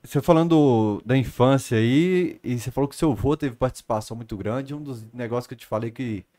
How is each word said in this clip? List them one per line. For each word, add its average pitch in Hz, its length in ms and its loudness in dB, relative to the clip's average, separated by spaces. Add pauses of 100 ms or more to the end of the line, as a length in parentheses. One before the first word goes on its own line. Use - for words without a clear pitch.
você - 180 -2
falando 147 840 4
da 123 120 2
infância 127 600 2
aí, 165 680 2
e 123 140 -4
você 120 140 -8
falou 139 160 -2
que - 80 -12
seu 160 160 0
avô 139 260 0
teve 131 180 -6
participação 117 600 -4
muito 113 220 -10
grande, 123 360 -6
um 147 80 -12
dos 131 220 -12 (100)
negócios 120 320 -6
que - 80 -16
eu 117 40 -14
te - 100 -20
falei 110 240 -4
que, 113 340 -6 (120)